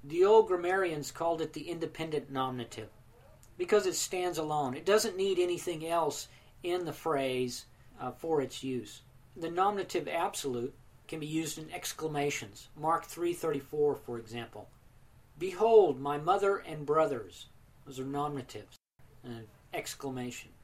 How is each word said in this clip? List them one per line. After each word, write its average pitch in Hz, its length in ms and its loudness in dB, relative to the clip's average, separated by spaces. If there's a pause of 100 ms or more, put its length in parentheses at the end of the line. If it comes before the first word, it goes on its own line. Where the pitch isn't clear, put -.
The 160 200 4
old 214 240 10
grammarians 175 640 0
called 165 300 0
it 156 100 -2
the 156 180 -8
independent 160 600 -4
nominative 127 580 -4 (680)
because 190 280 2
it 170 100 0
stands 180 420 -2
alone. 151 360 -2
It 165 120 -10
doesn't 208 320 2
need 190 200 0
anything 175 480 -2
else 165 440 0 (340)
in 175 220 -2
the 151 80 -6
phrase, 127 720 -2 (340)
uh, 127 120 -6
for 160 300 0
its 127 220 -6
use. 123 400 -6 (320)
The 170 160 -8
nominative 185 560 0
absolute 147 680 -4 (340)
can 160 120 -8
be 151 80 -8
used 156 320 -4
in 156 100 -12
exclamations. 147 1040 -4
Mark 156 280 0
three 170 300 -4
thirty-four, 147 600 0
for 120 220 -8
example. 113 520 -10 (680)
"Behold, 185 640 6
my 143 180 -2
mother 196 400 2
and 151 280 -10
brothers." 147 640 0 (360)
Those 131 140 -12
are 131 60 -6
nominatives. 139 720 -6 (460)
An 113 240 -12 (260)
exclamation. - 800 -8 (120)